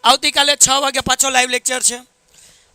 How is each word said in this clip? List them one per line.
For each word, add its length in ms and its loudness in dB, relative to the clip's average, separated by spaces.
આવતીકાલે 520 2
છ 140 2
વાગે 300 0
પાછો 300 0
લાઈવ 200 0
લેક્ચર 320 -4
છે. 180 -2